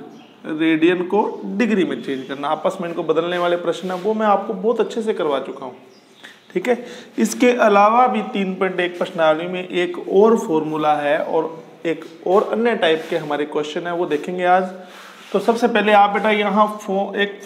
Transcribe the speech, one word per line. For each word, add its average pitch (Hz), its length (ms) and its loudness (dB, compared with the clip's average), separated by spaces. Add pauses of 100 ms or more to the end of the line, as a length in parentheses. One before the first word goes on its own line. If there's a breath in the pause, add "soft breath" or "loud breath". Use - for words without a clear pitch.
(460)
रेडियन 160 580 2
को - 420 -2
डिग्री 196 380 2
में 139 200 -4
चेंज 131 240 -6
करना, 139 200 -6
आपस 147 340 -2
में 170 80 -6
इनको 170 140 -6
बदलने 165 340 0
वाले 175 180 0
प्रश्न 170 360 -4
हैं, 180 100 -6
वो 214 120 0
मैं 220 120 -2
आपको 208 280 2
बहुत 220 260 0
अच्छे 220 220 -2
से 214 120 -2
करवा 147 260 -2
चुका 131 260 -10
हूँ। 127 100 -14 (800 loud breath)
ठीक 190 160 -2
है, 233 160 -2 (320 loud breath)
इसके 240 340 2
अलावा 226 560 4
भी 214 140 -2
तीन 196 340 -4
पॉइंट 185 240 -2
एक 175 180 -4
प्रश्नावली 165 500 0
में 185 200 -6
एक - 420 -4
और 220 280 6
formula 156 580 0
है 147 240 0
और - 440 -4 (220)
एक 165 200 -4 (220)
और 220 240 4
अन्य 226 240 0
type 160 340 2
के 170 80 -2
हमारे 147 280 -4
question 151 360 -6
हैं, 175 120 -6
वो 175 120 -2
देखेंगे 175 380 -4
आज। 180 200 4 (720 loud breath)
तो 196 60 2
सबसे 233 280 2
पहले 214 240 2
आप 202 180 8
बेटा 208 200 0
यहाँ 208 520 2
फो-, 196 340 -4
एक 202 300 -2